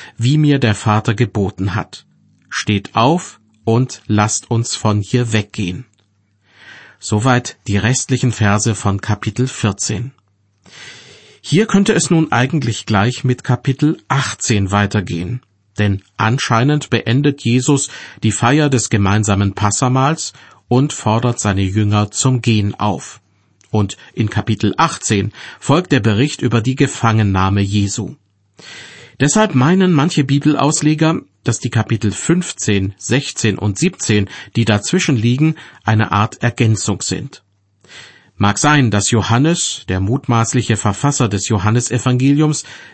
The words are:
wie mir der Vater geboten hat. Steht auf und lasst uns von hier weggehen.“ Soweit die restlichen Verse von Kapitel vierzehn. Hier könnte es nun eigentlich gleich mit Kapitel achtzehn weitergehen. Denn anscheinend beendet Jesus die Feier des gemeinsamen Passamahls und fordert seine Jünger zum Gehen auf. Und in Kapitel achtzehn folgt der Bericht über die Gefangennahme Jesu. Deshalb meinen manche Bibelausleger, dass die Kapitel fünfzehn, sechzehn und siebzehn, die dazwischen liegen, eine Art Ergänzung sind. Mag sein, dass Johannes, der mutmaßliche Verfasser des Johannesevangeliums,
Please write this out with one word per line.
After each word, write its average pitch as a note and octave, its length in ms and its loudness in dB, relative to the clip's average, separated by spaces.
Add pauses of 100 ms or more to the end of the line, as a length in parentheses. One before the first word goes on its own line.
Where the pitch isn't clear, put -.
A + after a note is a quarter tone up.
(160)
wie C3+ 220 2
mir D3 200 4
der A2+ 160 2
Vater A2 400 0
geboten G2+ 600 -2
hat. - 300 -10 (420)
Steht - 460 -4
auf C#3 460 0 (240)
und A#2+ 420 0
lasst G#2+ 440 0
uns A#2 260 -2
von G#2 260 0
hier A#2+ 300 -2
weggehen.“ G#2 520 -4 (1160)
Soweit A#2+ 680 0
die G2+ 100 0
restlichen B2 560 0
Verse G#2+ 420 0
von G2+ 280 -2
Kapitel A2 440 -4
vierzehn. A#2 640 -6 (1300)
Hier G3+ 240 2
könnte G3 260 2
es - 160 0
nun D#3+ 240 2
eigentlich B2+ 540 -2
gleich A2 380 0
mit B2 200 -2
Kapitel C3+ 640 0
achtzehn G#2 600 -2
weitergehen. G2+ 720 -2 (360)
Denn G2+ 240 0 (140)
anscheinend C3 720 0
beendet C3+ 540 0
Jesus B2+ 480 2 (320)
die G#2+ 100 2
Feier C#3+ 380 2
des B2 180 0
gemeinsamen G2+ 680 2
Passamahls C3 800 0 (340)
und C3 280 2
fordert A2+ 460 0
seine G2 220 0
Jünger G#2 480 0
zum B2+ 300 0
Gehen G#2+ 340 0
auf. - 460 -6 (500)
Und G#2 280 -2 (160)
in G#2+ 160 -2
Kapitel - 480 -2
achtzehn G#2+ 540 0 (280)
folgt D#3+ 320 0
der C3 80 2
Bericht A2 400 0
über A#2 220 0
die C3 140 -2
Gefangennahme G2+ 840 2
Jesu. G2+ 540 -2 (1040)
Deshalb E3 340 2
meinen F3+ 380 4
manche D3+ 320 2
Bibelausleger, D3+ 960 2 (240)
dass - 140 -2
die A#2+ 120 -6
Kapitel A2 400 0
fünfzehn, G2+ 840 -2
sechzehn - 600 -2
und G2+ 200 -2
siebzehn, G#2+ 520 0 (260)
die A#2 80 2
dazwischen A#2+ 520 0
liegen, C3 400 2 (280)
eine A2 260 2
Art - 320 -2
Ergänzung A2 600 0
sind. - 420 -8 (920)
Mag G2+ 220 0
sein, D3 320 2
dass G2 200 0
Johannes, C3 760 0
der F#2 120 -2
mutmaßliche A#2 760 0
Verfasser A#2+ 520 0
des G2+ 200 -4
Johannesevangeliums, B2+ 1160 0 (300)